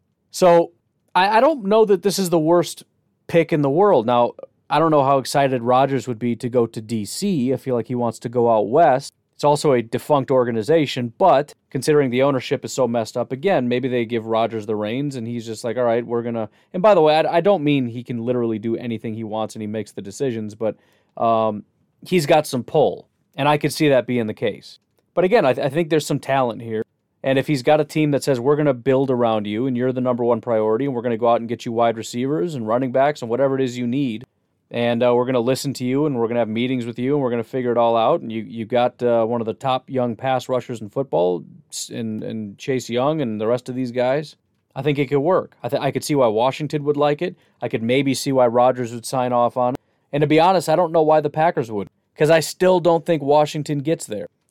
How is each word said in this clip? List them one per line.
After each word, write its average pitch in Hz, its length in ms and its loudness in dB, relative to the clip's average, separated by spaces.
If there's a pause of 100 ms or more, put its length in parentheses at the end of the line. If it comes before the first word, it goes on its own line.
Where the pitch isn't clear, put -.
(300)
So 170 420 4 (420)
I, 202 240 2
I - 20 6
don't 269 240 2
know 214 220 4
that 190 160 2
this 196 160 -2
is 185 120 -2
the 170 80 2
worst 170 460 2 (440)
pick 165 240 2
in 151 100 2
the 139 80 2
world. 160 360 4
Now, 120 260 2 (360)
I 147 100 2
don't 160 120 4
know 147 140 6
how 139 140 4
excited 131 440 0
Rodgers 127 440 2
would 117 120 -6
be 120 180 -2
to 120 120 -8
go 117 180 2
to 113 140 -10
D 110 260 -6
C. 143 460 -2
I 123 40 -2
feel 123 180 -6
like 113 140 -4
he 127 60 -6
wants 120 260 -4
to 127 80 -10
go 117 220 2
out 107 180 2
west. 135 440 2 (220)
It's - 100 -8
also 147 280 2
a 120 100 2
defunct 123 480 -2
organization, 123 880 0
but 151 360 4 (160)
considering 147 400 2
the 123 120 0
ownership 135 420 -2
is 113 80 -10
so 127 140 0
messed 117 300 -4
up, 117 160 -4
again, 135 360 0
maybe 123 200 -2
they 123 160 0
give 113 220 -4
Rodgers 110 400 -2
the 110 100 -2
reins 131 400 -4
and 113 100 -8
he's 117 200 -8
just 113 180 -10
like, 117 140 -4
"All 127 60 0
right, 117 220 0
we're 117 160 -4
gonna," 117 260 -6 (240)
and 185 100 -4
by 208 120 6
the 175 60 4
way, 151 160 4
I, 160 220 0
I - 20 2
don't 165 240 2
mean 139 240 0
he 117 160 -12
can 120 140 -8
literally 117 400 -2
do 113 180 -4
anything 113 380 -8
he 113 100 -10
wants 107 300 -6
and 110 80 -10
he 107 40 -8
makes 107 260 -8
the 107 100 -12
decisions, 107 520 -6
but, 107 220 -4 (400)
um, 110 480 0 (420)
he's 175 200 0
got 151 200 4
some 123 160 -6
pull, 113 460 0 (260)
and 139 140 0
I 151 100 2
could 151 140 -2
see 156 160 0
that 127 180 4
being 120 220 -2
the - 60 -8
case. - 440 -8 (340)
But 180 120 0
again, 196 200 4
I, 127 100 4
th-, 135 120 -2
I 135 40 0
think 156 200 -2
there's 156 160 0
some 143 140 -2
talent 123 420 -2
here, 113 220 -6 (380)
and 135 140 0
if 131 120 -2
he's 135 160 -2
got 151 160 4
a 151 40 2
team 151 280 0
that 135 100 0
says, 135 160 0
"We're 143 180 0
gonna 147 180 0
build 131 360 0
around 113 380 0
you, 110 180 -4
and 127 100 -4
you're 127 160 0
the 127 80 -4
number 123 240 -2
one 117 160 0
priority, 110 440 0
and 139 100 -4
we're 117 80 -4
gonna 117 160 -2
go 117 100 2
out 117 120 4
and 117 80 -10
get 117 180 -8
you 120 60 -6
wide 117 240 0
receivers 139 580 -4
and 113 140 -6
running 123 240 -2
backs 139 300 0
and 113 80 -8
whatever 135 260 0
it 135 60 0
is 123 140 -4
you 123 120 -4
need, 123 360 -4 (460)
and, 120 320 0
uh, 123 120 4
we're 120 120 2
gonna 127 120 0
listen 123 360 -2
to 127 100 -8
you, 135 220 0
and 139 100 -2
we're 117 120 0
gonna 120 120 0
have 110 80 0
meetings 120 380 -2
with 120 120 -10
you, 127 140 -2
and 147 100 0
we're 127 60 0
gonna 117 160 -2
figure 123 280 -2
it 117 40 2
all 117 180 4
out," 117 280 2
and 117 100 -10
you, 110 100 -6
you 113 220 -10
got, 123 380 -2
uh, 120 240 2
one 117 160 -2
of 107 40 -4
the 110 60 -4
top 131 380 -4
young 123 260 -2
pass 131 320 -4
rushers 123 320 -4
in 107 80 -12
football, 139 560 -2 (260)
s-, - 200 -12
in, 113 320 -8
in 107 340 -10
Chase 131 320 -6
Young 135 320 0
and 110 180 -4
the 110 80 -4
rest 123 220 -2
of 127 60 -10
these 127 180 -6
guys, 131 440 -2 (380)
I 135 60 -8
think 139 180 0
it 143 100 0
could 143 100 0
work. 151 440 0
I 123 60 -6
th-, 117 140 -2
I 143 80 0
could 123 140 -4
see 151 100 -2
why 131 140 4
Washington 135 560 -2
would 143 120 0
like 147 240 0
it. 185 160 -6 (240)
I 120 80 -6
could 107 140 -4
maybe 131 320 2
see 139 180 -4
why 127 140 4
Rodgers 123 480 2
would 117 100 -12
sign 123 300 -4
off 120 240 0
on 123 160 0
it. - 60 -10 (300)
And 147 120 0
to 156 40 2
be 156 140 4
honest, 170 300 4
I 156 60 4
don't 165 160 0
know 165 100 4
why 156 180 4
the 147 80 -4
Packers 156 420 0
would, 101 180 -6 (280)
'cause 151 140 2
I 165 100 6
still 180 400 2
don't 165 240 2
think 160 180 0
Washington 147 580 0
gets 156 260 -4
there. 104 200 -8 (240)